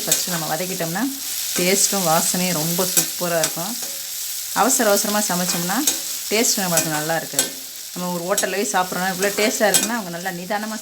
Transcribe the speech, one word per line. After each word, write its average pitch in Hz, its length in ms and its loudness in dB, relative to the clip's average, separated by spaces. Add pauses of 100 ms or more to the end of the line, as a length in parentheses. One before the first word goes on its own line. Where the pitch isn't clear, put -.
ஃபஸ்ட்டு 175 300 0
நம்ம 156 180 -2
வதக்கிட்டோம்னா 175 500 -2 (540)
டேஸ்ட்டும் 185 540 4
வாசனையும் 180 500 2
ரொம்ப 170 180 0 (140)
சூப்பராக 170 520 2
இருக்கும். 170 280 -4 (880)
அவசர 226 300 4
அவசரமாக 208 360 2
சமைச்சோம்னா 180 500 0 (520)
டேஸ்ட் 220 340 2
நம்மளுக்கு 165 320 2
நல்லா 156 240 0
இருக்காது. - 280 -2 (460)
நம்ம 180 220 -4
ஒரு 170 120 -4
ஹோட்டல்ல 190 320 0
போய் 202 140 -2
சாப்பிட்றோம்னா 185 400 0
இவ்வளோ 190 240 2
டேஸ்ட்டாக 208 340 4
இருக்குன்னா 208 280 2
அவங்க 180 160 -6
நல்லா 180 240 -4
நிதானமாக 214 420 -4